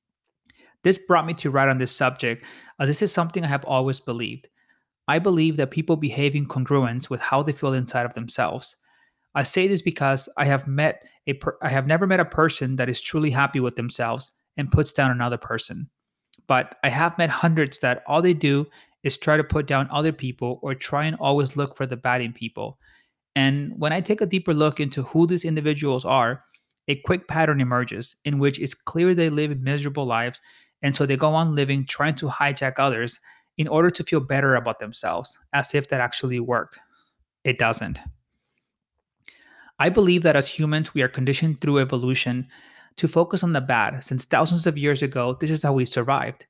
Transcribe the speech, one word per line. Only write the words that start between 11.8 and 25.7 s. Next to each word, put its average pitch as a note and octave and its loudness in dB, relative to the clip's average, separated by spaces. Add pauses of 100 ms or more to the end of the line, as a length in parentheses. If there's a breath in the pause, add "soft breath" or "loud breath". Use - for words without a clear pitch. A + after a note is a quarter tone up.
never E3 2
met F#3+ 2
a E3+ 2
person D#3 0
that B2 -2
is A#2 -4
truly D3+ 0
happy C#3 0
with B2 -2
themselves A#2+ -4 (260)
and C#3 -2
puts D3+ 2
down C3+ 2
another B2 -2
person. - -8 (580)
But C3 0
I C#3 2
have D#3+ 0
met E3 2
hundreds D#3+ 2
that B2 0
all D3+ 2
they F3+ 4
do D3 2 (340 soft breath)
is - -4
try D3+ 2
to D#3 2
put D3 -2
down C#3 0
other D3+ 0
people B2+ -6
or C#3 -4
try D3 -4
and D#3 -4
always C#3+ 0
look C#3 -4
for C3+ -6
the B2+ -8
bad B2 0
in A#2 -6
people. A2 -10 (580 soft breath)
And C#3 0
when D3+ 0
I E3+ -2
take G#3+ -2
a G3+ 0
deeper F3+ 0
look D3+ 2
into C#3+ -4
who E3 4
these E3+ 0
individuals D3 -2